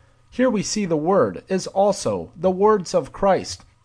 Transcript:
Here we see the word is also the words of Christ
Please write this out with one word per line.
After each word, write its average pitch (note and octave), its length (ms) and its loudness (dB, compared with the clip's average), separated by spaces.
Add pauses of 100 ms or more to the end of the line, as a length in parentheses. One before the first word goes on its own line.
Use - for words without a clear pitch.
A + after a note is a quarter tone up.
(320)
Here B3+ 180 2
we G#3 140 -2
see G#3 220 -4
the E3 120 0
word D3 500 0
is F#3 200 -4
also D#3+ 680 -2
the F3+ 160 0
words F#3+ 440 2
of D3 180 -2
Christ F3 500 -2 (220)